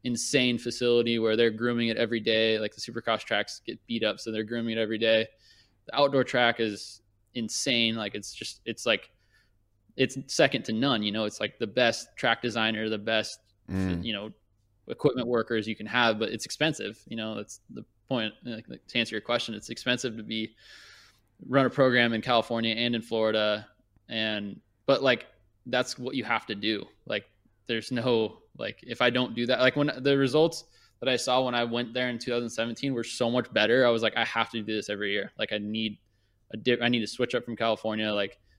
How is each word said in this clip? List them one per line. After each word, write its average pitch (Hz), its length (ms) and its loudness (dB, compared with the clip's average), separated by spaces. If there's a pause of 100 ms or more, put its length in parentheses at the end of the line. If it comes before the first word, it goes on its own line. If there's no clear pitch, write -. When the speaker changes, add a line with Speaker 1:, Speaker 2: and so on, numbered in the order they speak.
Speaker 1:
insane 123 540 2
facility 120 600 2
where 110 160 2
they're 117 160 6
grooming 117 380 0
it 110 80 -2
every 113 240 0
day. 110 360 2
Like, 107 160 -4
the - 80 -16
Supercross 117 380 -2
tracks - 460 -4
get 113 200 -12
beat 113 180 -2
up, 104 160 0
so 113 120 -8
they're 110 120 -4
grooming 113 340 -4
it 113 40 0
every 110 160 -2
day. 113 300 4 (600)
The - 80 -10
outdoor 139 280 4
track 120 360 4
is 107 420 -4 (320)
insane. 117 640 0
Like, 104 200 -4
it's - 180 -12
just, - 320 -14
it's 117 200 -8
like, 110 260 0 (840)
it's 131 200 0 (160)
second 135 320 2
to 110 80 -6
none. 117 300 0
You 104 80 -2
know, 110 140 -2
it's - 160 -6
like - 180 -6
the 113 80 -2
best 117 480 0
track 117 260 0
designer, 110 460 -2
the 110 100 -2
best, 107 420 -4 (300)
Speaker 2:
Mm. 92 340 -2
Speaker 1:
you 113 100 -6
know, 104 180 -10 (560)
equipment 123 400 0
workers 113 400 0
you 110 80 -4
can 107 100 -12
have, 113 320 4
but 107 120 0
it's 117 160 -6
expensive. 127 640 -4
You 113 100 -10
know, 110 180 -6
that's 107 240 -12 (100)
the 123 160 -14 (220)
point. 113 260 -2 (100)
Like, 117 220 -10 (220)
to - 100 -6
answer 113 160 0
your 107 80 -4
question, 117 320 -2
it's 107 160 -12
expensive 123 480 -4
to 110 60 -10
be, 110 320 -6 (920)
run 131 180 4
a 120 40 0
program 123 440 4
in 110 80 -2
California 117 520 0
and 120 220 0
in 113 60 -4
Florida. 107 640 0 (400)
And, 107 540 -6 (260)
but, 131 160 4
like, 123 240 2 (380)
that's 127 340 -2
what 127 160 -8
you 120 80 -2
have 113 240 -2
to 107 80 -6
do. 107 300 -4 (200)
Like, 104 200 -4 (420)
there's 113 240 -4
no, 117 480 0 (180)
like, - 260 -8
if 120 180 -6
I 123 80 6
don't 120 260 0
do 120 100 -2
that, 120 140 2
like, 127 160 6
when 147 240 2
the 139 180 4
results 151 460 4 (380)
that - 80 -4
I 127 80 4
saw 131 280 2
when 123 80 0
I 120 100 2
went 117 300 -2
there 127 160 -2
in 120 80 -4
two 120 140 -6
thousand 120 180 -2
seventeen 117 440 -4
were 117 100 -2
so - 260 0
much 120 240 0
better, 120 320 6
I 120 40 6
was 117 120 4
like, 113 160 0
"I 117 80 2
have 117 260 0
to 113 120 -6
do 110 120 -4
this 104 140 -4
every 101 220 -4
year." 101 260 -4
Like, 107 160 -4
I 104 60 -2
need 107 400 -6 (520)
a 110 60 -8
di-, 120 240 0
I 120 80 2
need 120 120 2
to 104 60 -4
switch - 280 -2
up 117 100 -4
from 117 100 -10
California. 110 560 -2
Like, 101 280 -2 (200)